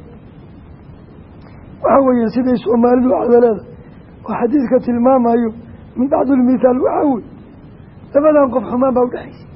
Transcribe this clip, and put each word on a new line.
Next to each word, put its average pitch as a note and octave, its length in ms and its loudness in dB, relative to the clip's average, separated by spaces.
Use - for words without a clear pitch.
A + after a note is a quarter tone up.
Waxa C#4 200 2
weeye B3 280 0
siday B3 280 -2
Soomaalidu B3 520 0
caado B3+ 220 -2
leedahay, A#3+ 280 4
oo A3 80 -10
xadiiska B3 460 0
tilmaamayo, A#3+ 720 0
min B3+ 140 -2
bacdul C4+ 340 0
mithaal B3+ 380 2
waxa F4+ 260 -2
wey, B3 160 -2
labadan C#4+ 380 2
qof A#3+ 120 -2
xumaan B3 300 -2
baa B3 100 0
u B3 60 -4
dhexaysay. - 460 -16